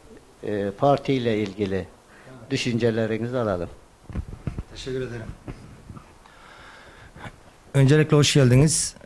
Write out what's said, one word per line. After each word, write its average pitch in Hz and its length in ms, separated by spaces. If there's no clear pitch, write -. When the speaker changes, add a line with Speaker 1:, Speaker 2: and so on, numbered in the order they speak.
Speaker 1:
e, 104 280
partiyle 131 680
ilgili 95 500
düşüncelerinizi 117 880
alalım. 95 320
Speaker 2:
Teşekkür 131 300
ederim. 117 260
Öncelikle 147 420
hoş 147 180
geldiniz. 135 720